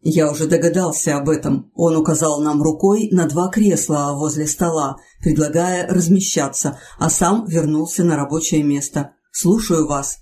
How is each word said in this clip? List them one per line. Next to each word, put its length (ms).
«Я 220
уже 160
догадался 680
об 120
этом». 460
Он 220
указал 440
нам 220
рукой 480
на 160
два 220
кресла 640
возле 320
стола, 520
предлагая 680
размещаться, 920
а 140
сам 360
вернулся 580
на 100
рабочее 480
место. 520
«Слушаю 560
вас. 340